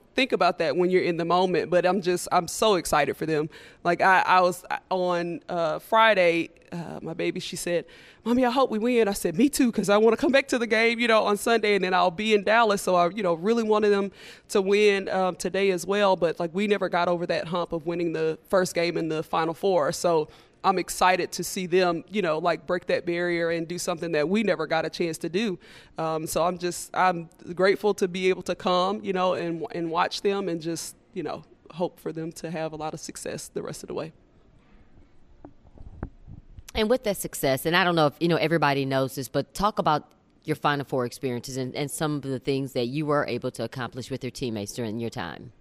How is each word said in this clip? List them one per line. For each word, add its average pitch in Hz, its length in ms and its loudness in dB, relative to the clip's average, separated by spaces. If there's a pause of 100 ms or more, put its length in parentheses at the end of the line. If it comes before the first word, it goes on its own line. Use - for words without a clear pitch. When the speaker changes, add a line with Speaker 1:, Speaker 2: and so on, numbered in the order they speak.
(140)
Speaker 1:
think 262 160 2
about 180 280 2
that 151 180 0
when 180 140 2
you're 185 120 4
in 165 140 0
the 170 80 -2
moment, 175 460 2
but 170 140 2
I'm 180 160 2
just, 180 300 -2
I'm 175 160 2
so 208 300 2
excited 151 400 0
for 160 100 -4
them. 156 240 -2 (320)
Like, 175 180 0
I, 185 200 6
I 185 220 4
was, 180 220 0 (240)
on, 175 600 -2
uh, 160 320 -2
Friday, 190 680 4 (200)
uh, 156 320 -10
my 165 120 -8
baby, 175 260 -4
she - 160 -10
said, 170 280 -4 (400)
"Mommy, 247 200 2
I 240 60 4
hope 262 200 2
we 220 80 -2
win." 226 300 2
I 196 40 -2
said, 175 240 -2
"Me 240 120 6
too, 262 240 2
'cause 180 160 -2
I 202 80 6
wanna 220 200 6
come 277 140 0
back 269 180 4
to 262 100 0
the 233 100 -2
game, 226 320 2
you 240 80 2
know, 220 160 4
on 202 120 0
Sunday, 220 380 2
and 190 80 2
then 185 120 0
I'll 180 180 4
be 214 200 0
in 202 120 4
Dallas." 208 360 4
So 185 140 0
I, 175 160 4
you 202 140 -6
know, 175 100 2
really 220 300 0
wanted 214 240 4
them 202 240 2 (380)
to 202 120 2
win, 196 460 4
um, 185 260 0
today 190 380 0
as 170 120 -2
well, 196 300 2
but, 170 240 0
like, 170 160 -4
we 208 140 0
never 196 200 0
got 175 200 0
over 175 180 0
that 170 220 -4
hump 170 240 -4
of 165 120 -6
winning 170 280 -2
the 160 260 -2 (100)
first 185 240 2
game 170 240 0
in 165 120 -2
the 156 160 -2
Final 165 280 -2
Four. 165 380 2
So 165 380 0 (380)
I'm 190 120 4
excited 180 540 0
to 175 120 -6
see 180 220 -6
them, 175 420 2
you 196 140 -4
know, 156 160 0
like, 170 280 -2
break 180 200 -4
that 175 180 0
barrier 170 460 0
and 170 180 -4
do 175 80 -8
something 170 360 -6
that 151 180 2
we 208 120 2
never 160 240 0
got 160 200 -2
a 160 40 -6
chance 170 280 -4
to 170 100 -6
do. 185 300 -2 (400)
Um, 160 280 -4
so 160 160 -2
I'm 180 140 0
just, 175 380 -6
I'm 170 340 0 (260)
grateful 190 400 2
to 196 140 -2
be 185 220 0
able 185 140 0
to 180 100 -4
come, 190 500 0
you 196 80 -4
know, 185 220 2
and, 165 380 -4
and 170 180 -4
watch 170 320 -2
them 196 260 0
and 165 140 -4
just, 165 340 -8 (160)
you 180 100 -8
know, 151 220 -10 (280)
hope 170 280 -6
for 160 120 -8
them 160 200 -8
to - 180 -12
have 160 220 -6
a 160 40 -14
lot 156 180 -8
of 156 60 -12
success - 480 -12
the - 120 -8
rest - 220 -12
of - 60 -18
the - 60 -10
way. 160 200 -8 (2500)
Speaker 2:
And 214 140 0
with 254 160 0
that 202 140 -2
success, 135 480 -2
and 165 100 2
I 190 80 4
don't 175 100 2
know 160 120 4
if, 139 120 0
you 170 100 0
know, 165 80 4
everybody 143 500 2
knows 135 300 -2
this, 135 120 -8
but - 240 -4
talk 202 260 -2
about 165 340 0 (320)
your 151 120 -4
Final 143 300 -2
Four 131 180 -2
experiences 123 540 -6
and, 127 180 -6
and 139 140 -4
some 151 240 -2
of 143 80 -6
the 135 160 -6
things 135 340 -2
that 123 140 -2
you 143 180 -4
were 147 240 0
able 120 220 -4
to 123 140 -8
accomplish 123 460 -10
with 131 140 -8
your 123 60 -6
teammates 110 420 -6
during 113 260 -6
your 117 120 -6
time. 87 500 -12